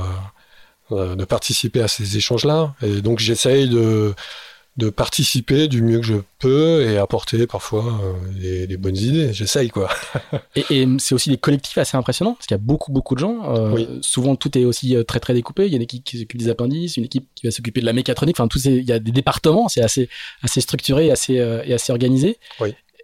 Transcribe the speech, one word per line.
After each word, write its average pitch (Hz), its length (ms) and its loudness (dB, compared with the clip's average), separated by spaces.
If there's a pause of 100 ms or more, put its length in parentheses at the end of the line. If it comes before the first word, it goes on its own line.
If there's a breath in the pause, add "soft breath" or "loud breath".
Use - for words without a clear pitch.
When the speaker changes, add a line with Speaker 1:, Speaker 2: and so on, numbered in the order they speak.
(920 soft breath)
Speaker 1:
euh, 92 240 -2
de 95 100 -4
participer 117 560 -2
à 110 60 2
ces 101 300 -4
échanges-là. 143 680 0
Et 101 180 0
donc, 110 160 0
j'essaye 123 500 2
de, 110 460 2 (640 loud breath)
de 110 140 0
participer 135 760 0
du 127 140 0
mieux 117 180 4
que 113 60 -4
je 110 100 0 (240)
peux 151 480 4
et 107 100 2
apporter 113 500 0
parfois, 107 360 -4 (200)
euh, 95 100 -4 (260)
des, 92 280 -4
des 92 100 -6
bonnes 95 180 -2
idées. 131 380 0
J'essaye, 107 360 0
quoi. 95 200 -2 (340)
<laughs> - 320 -8
Speaker 2:
Et, - 140 -2
et 135 180 4 (120)
c'est - 160 0
aussi 123 160 0
des 127 60 2
collectifs - 420 0
assez 143 180 0
impressionnants, 180 360 0
parce - 120 -16
qu'il - 100 -2
y 98 40 0
a 104 40 -6
beaucoup, 139 280 0
beaucoup 135 240 0
de 127 40 0
gens. 196 360 -2
Euh, 110 160 2
Speaker 1:
Oui. 113 160 0 (140)
Speaker 2:
souvent, 135 340 2
tout - 220 -2
est 123 80 6
aussi, 127 300 2
euh, 117 80 4
très, - 160 -4
très - 140 -2
découpé. 135 320 0
Il 202 60 0
y - 20 0
a 139 40 2
une 117 40 -2
équipe 123 220 -10
qui 120 160 -10
s'occupe 117 200 -10
des 117 100 0
appendices, 139 480 -2
une 117 80 -2
équipe - 300 -4
qui - 120 -6
va 113 40 0
s'occuper 120 300 -4
de 117 60 0
la 113 60 2
mécatronique. 127 460 0
Enfin, 117 80 2
tout - 120 -2
c'est, 135 160 4
il 127 100 0
y 123 60 2
a 117 80 2
des 110 120 -4
départements, 156 560 2
c'est - 140 0
assez, 120 280 2 (340 loud breath)
assez 127 180 0
structuré, 143 500 2
assez, 127 280 2
euh, 113 260 0
et 123 80 -2
assez 120 180 0
organisé. 131 460 2 (240 loud breath)
Speaker 1:
Oui. 107 120 -2 (300)